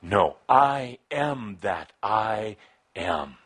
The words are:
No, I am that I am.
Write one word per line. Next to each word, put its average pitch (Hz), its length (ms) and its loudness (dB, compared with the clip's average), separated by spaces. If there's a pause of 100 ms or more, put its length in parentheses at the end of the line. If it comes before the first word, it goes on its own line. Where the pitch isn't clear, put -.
No, 85 340 2 (120)
I 135 500 2 (120)
am 135 520 -4
that 87 300 -4 (100)
I 107 540 -2 (380)
am. 76 520 -4